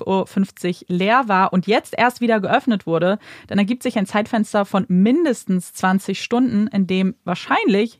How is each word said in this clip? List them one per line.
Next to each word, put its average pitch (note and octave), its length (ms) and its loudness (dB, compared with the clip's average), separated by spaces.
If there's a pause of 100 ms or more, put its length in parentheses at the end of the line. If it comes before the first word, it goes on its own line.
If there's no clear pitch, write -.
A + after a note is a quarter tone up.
Uhr F#3+ 220 -2
fünfzig - 580 -4
leer G3+ 400 2
war F#3+ 260 2
und F#3 140 2
jetzt - 320 0
erst A#3+ 220 0
wieder A3+ 180 2
geöffnet G#3+ 480 0
wurde, E3+ 320 0 (300)
dann F#3+ 100 -2
ergibt G#3 240 0
sich B3 160 -2
ein F#3+ 80 0
Zeitfenster G#3+ 580 0
von F#3+ 220 -2
mindestens G#3+ 880 0
zwanzig F#3+ 500 -2
Stunden, A#3 460 0
in G3 180 0
dem F#3 380 0
wahrscheinlich A#3 760 0